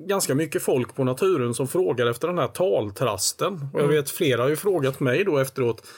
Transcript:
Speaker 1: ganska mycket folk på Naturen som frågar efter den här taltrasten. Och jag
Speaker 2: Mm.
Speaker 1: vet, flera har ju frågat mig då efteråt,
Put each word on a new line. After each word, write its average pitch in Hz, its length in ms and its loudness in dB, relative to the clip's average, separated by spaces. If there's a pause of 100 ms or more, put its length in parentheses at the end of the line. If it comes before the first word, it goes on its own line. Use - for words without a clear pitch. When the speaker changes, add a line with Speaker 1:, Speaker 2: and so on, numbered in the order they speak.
Speaker 1:
ganska 190 280 0
mycket 160 280 -2
folk 135 320 0
på 135 80 0
Naturen 127 500 2
som 131 140 -2
frågar 151 400 0
efter 120 200 -2
den 175 100 -2
här 143 100 2
taltrasten. 135 1080 -2
Och 139 260 -6
jag 147 40 2
Speaker 2:
Mm. 143 120 4
Speaker 1:
vet, 143 140 -2
flera 127 320 2
har 131 80 2
ju 156 60 2
frågat 151 440 0
mig 139 240 2
då 175 140 0
efteråt, 127 440 -2 (160)